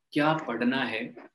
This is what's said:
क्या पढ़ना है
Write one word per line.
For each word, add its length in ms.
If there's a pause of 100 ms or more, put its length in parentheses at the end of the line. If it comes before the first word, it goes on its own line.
(120)
क्या 200
पढ़ना 440
है 380 (200)